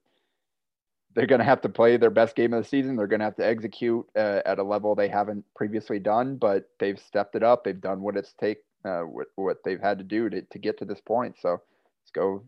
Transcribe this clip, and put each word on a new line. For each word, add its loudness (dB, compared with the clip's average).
they're 2
gonna 6
have 4
to -2
play 6
their 6
best 4
game 2
of 0
the -14
season. -2
They're -2
gonna 0
have -6
to -2
execute, -2
uh, 0
at 0
a 0
level 0
they 2
haven't -4
previously -4
done, 0
but 0
they've -2
stepped -4
it -2
up. 4
They've -6
done -6
what -4
it's -6
take, -4
uh, -4
what, -10
what -2
they've -4
had 0
to -12
do -2
to, -6
to -16
get -4
to -12
this -10
point. -4
So -2
let's -12
go, -4